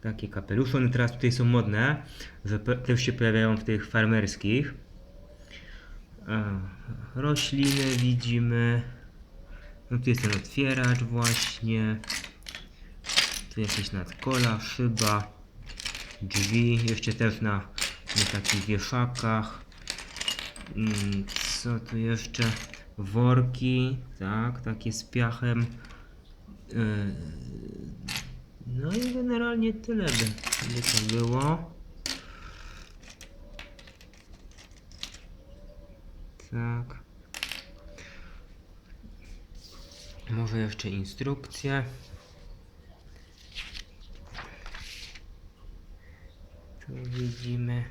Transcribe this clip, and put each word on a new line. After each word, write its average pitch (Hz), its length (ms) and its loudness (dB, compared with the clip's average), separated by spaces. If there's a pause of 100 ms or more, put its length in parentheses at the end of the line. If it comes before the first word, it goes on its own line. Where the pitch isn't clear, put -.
Takie 110 260 -4
kapelusze, 123 500 2
one 127 120 6
teraz 123 220 4
tutaj 123 200 2
są 123 140 4
modne, 120 580 4 (420)
że 104 140 2
pe-, 123 220 2
też 123 200 4
się 123 120 2
pojawiają 113 440 6
w 110 60 -4
tych 107 260 0
farmerskich. 110 840 4 (1500)
A, 104 320 0 (560)
rośliny 139 720 4 (120)
widzimy. 120 840 4 (1080)
No 123 80 2
tu 127 100 2
jest 113 120 6
ten 104 100 2
otwieracz 127 680 4
właśnie. 113 1000 2 (1500)
Tu 110 80 -2
jakieś 104 300 0
nadkola, 113 680 0
szyba, 107 760 2 (880)
drzwi, 113 680 4
jeszcze 110 240 0
też 110 280 2
na, 104 160 4 (600)
na 101 140 6
takich 101 340 2
wieszakach. 110 1000 0 (1120)
Mm, 101 480 2 (380)
co 120 180 0
tu 117 180 -4
jeszcze? 113 460 0 (540)
Worki, 123 1000 4 (220)
tak, 110 420 0
takie 110 300 -2
z - 120 -4
piachem. 120 600 2 (1040)
Yy, 104 460 0 (1500)
no 131 240 -2
i 247 220 0
generalnie 233 600 2
tyle 220 320 0
by, 117 200 4 (480)
by 120 80 0
to 110 340 4
było. 135 560 2 (4000)
Tak. 117 520 -4 (3250)
Może 113 280 -2
jeszcze 107 320 -2
instrukcje. 135 960 -2 (4000)
Tu 131 140 -14 (120)
widzimy. 120 840 -2